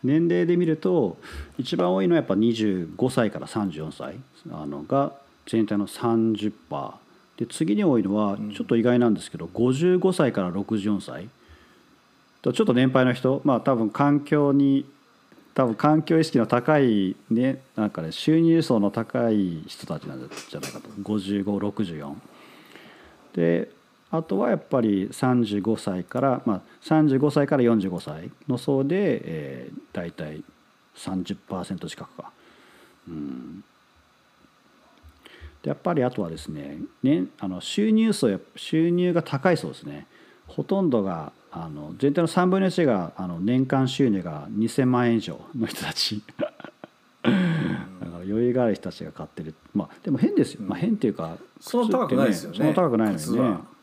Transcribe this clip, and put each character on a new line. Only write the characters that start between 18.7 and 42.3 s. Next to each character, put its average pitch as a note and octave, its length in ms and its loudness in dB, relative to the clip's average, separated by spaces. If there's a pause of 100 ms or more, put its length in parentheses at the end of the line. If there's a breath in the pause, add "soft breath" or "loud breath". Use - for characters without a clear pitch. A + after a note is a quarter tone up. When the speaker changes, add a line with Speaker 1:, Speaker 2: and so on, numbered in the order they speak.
Speaker 1:
の G2+ 100 2
高 A#2 400 -2
い F#2 360 0
人 - 200 -16
た D#2 140 -8
ち - 40 -20
な C#2+ 100 -12
ん C2 60 -12
じ - 360 -14
ゃ - 40 -10
な - 80 -10
い - 20 -12
か - 100 -16
と。 - 80 -20 (140)
五 G#2 160 -2
十 G2 260 -2
五、 G2+ 140 -2
六 G#2 260 -4
十 E2 140 -8
四。 D2 240 -12 (1120 loud breath)
で、 E2+ 360 2 (420)
あ E3 120 -2
と F#3+ 160 -2
は A#3+ 100 0
や G3+ 60 2
っ - 20 -2
ぱ C#3 220 -2
り G2+ 320 0
三 B2 320 2
十 G#2 160 -2
五 G#2+ 160 0
歳 F#2 260 -6
か A#2+ 180 -6
ら、 C3 240 0
ま A2 100 2
あ、 - 80 -6 (180 loud breath)
三 D#3 260 4
十 C3+ 140 4
五 D3 100 2
歳 C#3+ 160 2
か D3 100 0
ら C3 60 4
四 A#2 160 6
十 F#2+ 120 -2
五 F2 100 -6
歳 D#2 280 -12 (200)
の B2+ 100 -2
層 C3+ 240 0
で、 D#3+ 420 0
え D2 480 -10
ー、 - 80 -16 (120)
大 F2 180 -8
体 D2+ 320 -12 (540)
三 F#2 260 -6
十 F#2 140 -8
パ F#2 240 -10
ー F2 40 -6
セ F#2+ 100 -8
ン F2+ 40 -10
ト E2+ 100 -10
近 - 160 -14
く - 120 -20
か。 - 160 -16 (760 soft breath)
う E2+ 40 -14
ん。 D2 500 -12 (2000 loud breath)
で、 - 60 -6
や C#3+ 60 -4
っ - 20 -16
ぱ F3 180 -4
り C#3+ 80 2
あ B2 80 0
と A2+ 120 -6
は F2 60 -6
で E2 100 -10
す - 100 -16
ね、 D#2 300 -12 (260)
ね、 D#3+ 220 2 (120)
あ - 80 -8
の、 F#2 140 -6
収 G#3 300 -2
入 A3 220 4
層 C3+ 160 2
や、 F#2+ 120 0 (160)
収 E3 340 0
入 F3 220 2
が E3+ 100 2
高 E3 300 0
い E3 40 2
層 C3+ 120 -6
で C3+ 60 -10
す - 100 -20
ね。 - 240 -14 (400 soft breath)
ほ - 160 -6
と G3 180 0
ん E3+ 80 2
ど A2 140 2
が、 E2+ 260 -6 (220)
あ E2 160 -12
の、 D2+ 280 -14
全 C#3 160 2
体 E3+ 100 2
の E3 40 2
三 F3+ 240 2